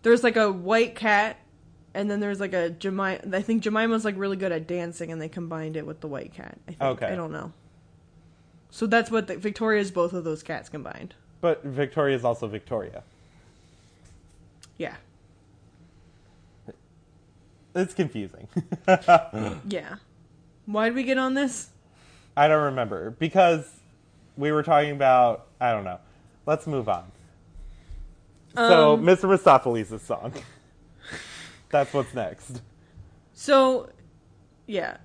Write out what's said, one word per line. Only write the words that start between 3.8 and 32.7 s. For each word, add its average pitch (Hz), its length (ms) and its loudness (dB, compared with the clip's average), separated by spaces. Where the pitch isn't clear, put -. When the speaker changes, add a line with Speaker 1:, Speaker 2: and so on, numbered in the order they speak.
Speaker 1:
like, 202 120 -4
really 196 200 -4
good 185 140 -4
at 160 160 -6
dancing, 170 440 -8
and 165 100 -10
they 156 80 -10
combined 160 460 -8
it 156 100 -8
with 156 160 -14
the 156 60 -12
white - 260 -12
cat. - 240 -18
I - 40 -16
think. 156 100 -10
Speaker 2:
Okay. 131 260 -4
Speaker 1:
I 185 80 -4
don't 165 160 -8
know. 156 200 -12
So - 160 -6
that's 226 240 0
what 220 180 -2
the, 185 100 -8
Victoria's 208 540 -2
both 175 220 -2
of 180 100 -6
those 156 200 -6
cats - 260 -12
combined. - 460 -14
Speaker 2:
But 165 220 0
Victoria's 139 600 -2
also 117 220 -2
Victoria. 104 560 -8
Speaker 1:
Yeah. 147 180 -10
Speaker 2:
It's 185 180 -2
confusing. 113 540 -6
<laughs> - 0 -
Speaker 1:
Yeah. 190 300 -10
Why 214 200 -2
did 240 100 0
we 262 80 -2
get 262 140 0
on 262 180 0
this? 269 340 -4
Speaker 2:
I 147 120 6
don't 156 160 4
remember. 113 480 -4
Because 165 580 2
we 147 140 0
were 151 120 2
talking 151 280 4
about, 127 560 4
I 123 100 2
don't 107 120 -2
know. 90 160 -8
Let's 151 220 0
move 131 220 -4
on. 90 220 -4
So, 170 380 8
Speaker 1:
Um, 151 120 2
Speaker 2:
Mister 185 220 6
Mistopheles' 120 720 4
song. - 320 -8
<laughs> - 680 -18
That's 143 240 0
what's 127 200 -2
next. 117 480 -8